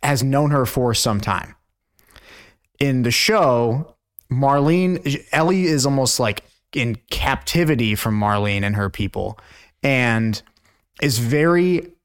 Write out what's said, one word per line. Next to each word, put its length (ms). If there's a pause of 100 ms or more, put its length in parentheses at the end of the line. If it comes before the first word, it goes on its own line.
has 200
known 280
her 140
for 280
some 260
time. 360 (1200)
In 240
the 80
show, 840 (360)
Marlene, 1000
Ellie 340
is 200
almost, 340
like, 240 (300)
in 220 (140)
captivity 840
from 240
Marlene 440
and 120
her 140
people 500 (420)
and 600 (600)
is 160
very 680 (180)